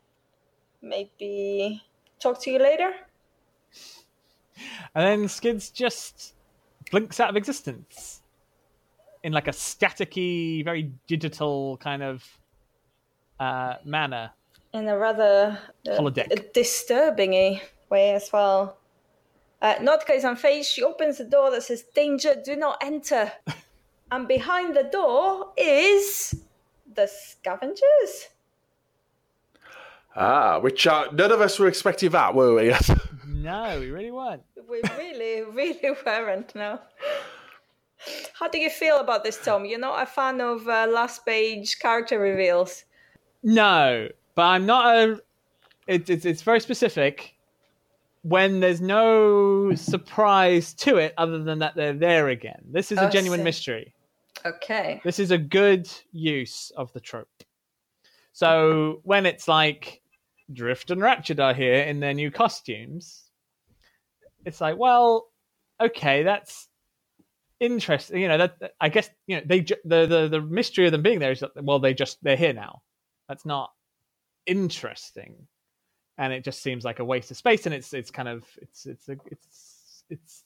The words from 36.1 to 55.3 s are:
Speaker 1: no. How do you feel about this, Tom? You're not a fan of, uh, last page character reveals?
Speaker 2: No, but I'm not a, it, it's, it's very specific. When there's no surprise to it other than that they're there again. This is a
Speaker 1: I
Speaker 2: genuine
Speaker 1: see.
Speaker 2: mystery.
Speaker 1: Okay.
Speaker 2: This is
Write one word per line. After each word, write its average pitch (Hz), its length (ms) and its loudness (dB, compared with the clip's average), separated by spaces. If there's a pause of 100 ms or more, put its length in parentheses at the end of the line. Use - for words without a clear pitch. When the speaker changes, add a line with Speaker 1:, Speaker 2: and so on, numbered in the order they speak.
Speaker 1:
no. 208 240 -8 (1600)
How 285 100 -6
do - 100 -6
you 311 100 -2
feel 311 300 2
about 226 240 -2
this, 214 200 -8
Tom? 202 220 0
You're 226 140 -8
not 262 240 -4
a - 20 -2
fan 254 360 -2
of, 233 260 -4
uh, 226 220 2
last 233 360 -2
page 220 540 -2
character 233 400 0
reveals? 185 640 0 (600)
Speaker 2:
No, 175 640 4 (260)
but 175 80 2
I'm 185 220 4
not 240 320 4
a, 220 240 4 (640)
it, 180 220 0
it's, 170 160 0
it's 160 160 -2
very 226 180 4
specific. 185 760 -2 (880)
When 190 360 2
there's 180 220 2
no 202 920 4
surprise 185 1000 2
to 262 220 2
it 156 200 0
other 165 260 -2
than 156 160 -4
that 156 160 -4
they're 147 180 -2
there 156 360 2
again. 117 320 -8 (100)
This 180 200 -4
is 208 60 -2
a 190 80 2
Speaker 1:
I 202 40 2
Speaker 2:
genuine 185 320 0
Speaker 1:
see. - 20 -4
Speaker 2:
mystery. 139 500 -6 (520)
Speaker 1:
Okay. 170 580 -6
Speaker 2:
This 175 160 -4
is 190 120 -2